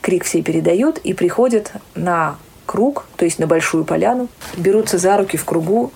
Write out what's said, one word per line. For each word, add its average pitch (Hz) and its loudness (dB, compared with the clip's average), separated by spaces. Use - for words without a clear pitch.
Крик 180 0
все - -2
передают 170 0
и - -4
приходят 214 0
на 165 -2
круг, 262 -2
то 175 2
есть 165 -2
на 160 0
большую 160 2
поляну, 226 0
берутся 196 2
за 185 2
руки 196 -2
в - -6
кругу 196 0